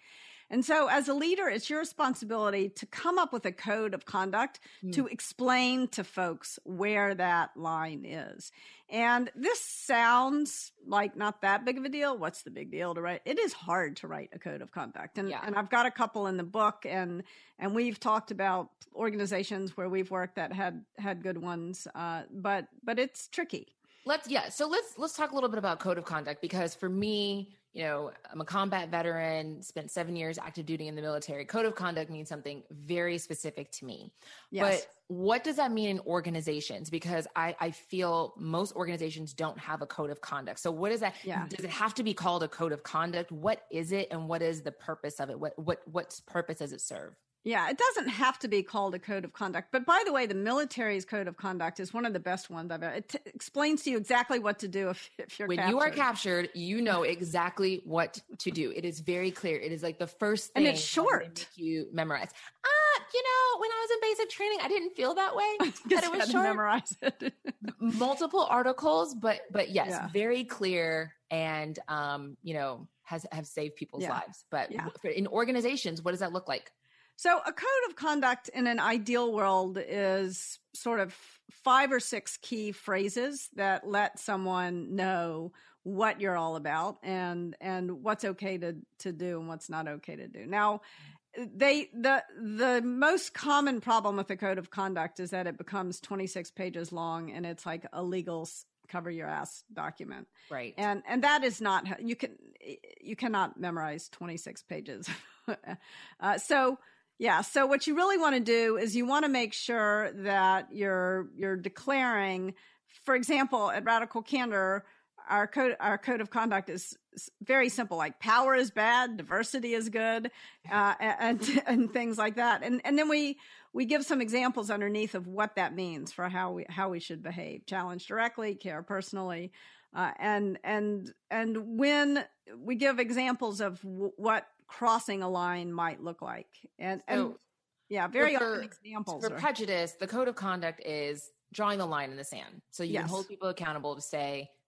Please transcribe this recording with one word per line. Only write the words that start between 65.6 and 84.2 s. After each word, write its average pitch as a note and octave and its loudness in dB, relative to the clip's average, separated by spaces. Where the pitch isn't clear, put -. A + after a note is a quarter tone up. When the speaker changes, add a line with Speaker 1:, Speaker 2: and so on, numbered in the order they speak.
Speaker 1:
'Cause F4+ 2
Speaker 2:
But A#3 4
it E4+ 4
Speaker 1:
you E4+ 2
Speaker 2:
was - 2
Speaker 1:
had G#3+ 2
to A#3+ 2
Speaker 2:
short. A#3 6
Speaker 1:
memorize G#3+ 2
it. C4+ 0
<laughs> - -8
Speaker 2:
M-, A3+ 2
multiple D#4 4
articles, C#4 4
but, A3 0
but G3 2
yes, F3+ 2
Speaker 1:
Yeah. E3+ -4
Speaker 2:
very A3+ 2
clear E3 0
and, D#3 -2
um, C#3+ -4
you E3 -6
know, C#3 -4
has, E3 -8
have D#3 -6
saved D3+ -8
people's F3+ -8
Speaker 1:
Yeah. E3+ -2
Speaker 2:
lives. - -8
But C#3 -2
Speaker 1:
Yeah. A3 -6
Speaker 2:
w-, - -8
for, G3 -4
in G3 0
organizations, A#3 0
what F3 0
does F#3 -4
that F3+ -2
look F3+ -4
like? - -6
Speaker 1:
So F4 6
a - 0
code - -2
of F4 -12
conduct C4 2
in B3 -2
an A#3 2
ideal A#3 2
world F#3+ 4
is F#3+ 0
sort A#3 0
of F#3 0
five C4+ 8
or B3+ 4
six - -6
key G#3+ -4
phrases G#3 -2
that G3 2
let G3+ 2
someone F#3 -2